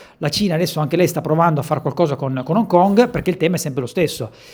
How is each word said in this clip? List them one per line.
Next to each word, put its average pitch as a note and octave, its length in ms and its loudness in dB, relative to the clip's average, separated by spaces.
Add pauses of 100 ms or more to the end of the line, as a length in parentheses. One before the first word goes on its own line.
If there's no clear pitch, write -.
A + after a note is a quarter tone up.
(180)
la D3+ 120 -4
Cina F3+ 260 0
adesso E3 240 -2
anche D3+ 180 0
lei F3 100 4
sta E3 140 -4
provando D#3 380 2
a B2+ 40 -2
fare D3 160 -2
qualcosa C#3+ 360 0
con, C3 280 -4
con D#3 140 -2
Hong A3+ 80 2
Kong, G3+ 460 4
perché F3 180 -4
il F3+ 80 -2
tema E3+ 160 0
è E3 60 -2
sempre C3+ 220 -4
lo B2 60 -4
stesso. D3 440 -4 (220)